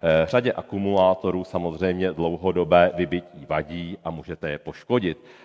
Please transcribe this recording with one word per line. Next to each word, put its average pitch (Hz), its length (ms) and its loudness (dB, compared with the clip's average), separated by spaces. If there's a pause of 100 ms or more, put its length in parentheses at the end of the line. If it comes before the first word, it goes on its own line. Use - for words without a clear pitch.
Eh, 80 240 4
řadě 123 280 2
akumulátorů 95 920 0
samozřejmě 90 680 -2
dlouhodobé 87 800 2
vybití 87 560 -6
vadí 85 540 -6
a 82 80 -8
můžete 78 380 -10
je 73 80 -6
poškodit. 90 600 -4 (280)